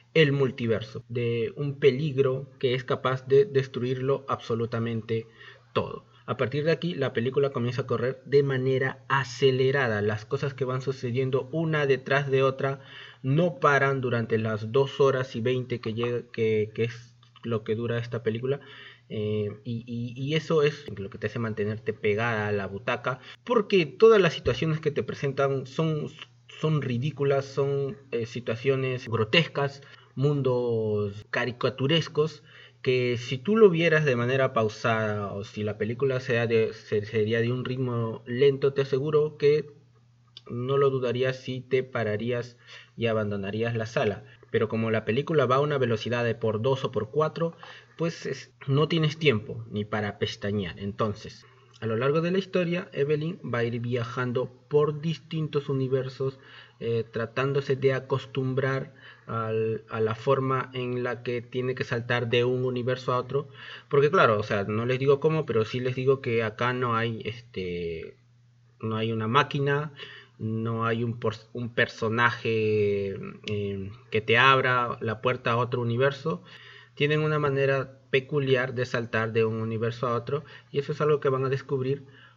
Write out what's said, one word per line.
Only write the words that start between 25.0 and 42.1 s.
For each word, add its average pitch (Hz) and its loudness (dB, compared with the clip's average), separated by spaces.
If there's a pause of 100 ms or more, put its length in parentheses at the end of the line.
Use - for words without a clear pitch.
presentan 139 -2
son, 156 -2 (500)
son 156 2
ridículas, 139 0
son, 139 -2 (140)
eh, 117 -2
situaciones 127 -2
grotescas, 139 0 (320)
mundos 120 0
caricaturescos, 135 0 (400)
que 123 2
si 127 -6
tú 208 0
lo 220 10
vieras 160 4
de 131 4
manera 131 2
pausada 107 0
o 101 -6
si 104 -8
la 104 -4
película 123 -2
sea 117 0
de, 110 4
se-, - -2
sería 110 0
de 120 2
un 127 -2
ritmo 120 -4
lento, 135 4
te 135 0
aseguro 151 2
que 147 4 (760)
no 127 -2
lo 139 6
dudarías 127 0
si 127 -8
te 131 0
pararías 117 -4 (380)